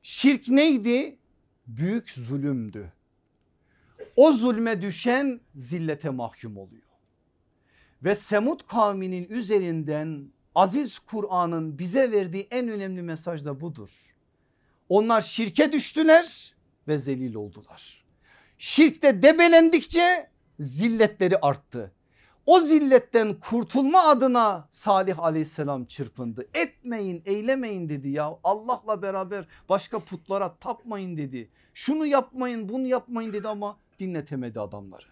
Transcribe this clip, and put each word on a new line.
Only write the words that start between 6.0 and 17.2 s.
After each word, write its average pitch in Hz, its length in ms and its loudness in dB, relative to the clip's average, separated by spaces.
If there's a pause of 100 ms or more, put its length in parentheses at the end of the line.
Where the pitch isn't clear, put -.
mahkum 117 480 -10
oluyor. 98 260 -20 (1200)
Ve 196 120 0
Semud 214 520 -2
kavminin 190 640 -2
üzerinden 160 1000 -4 (240)
aziz 196 440 0
Kur'an'ın 170 800 -6
bize 226 320 0
verdiği 196 400 -4
en 247 160 -4
önemli 190 340 -8
mesaj 160 440 -10
da 143 160 -8
budur. 131 540 -16 (760)
Onlar 220 320 2
şirke 233 500 0
düştüler 320 840 2 (320)
ve 151 100 0
zelil 127 380 -6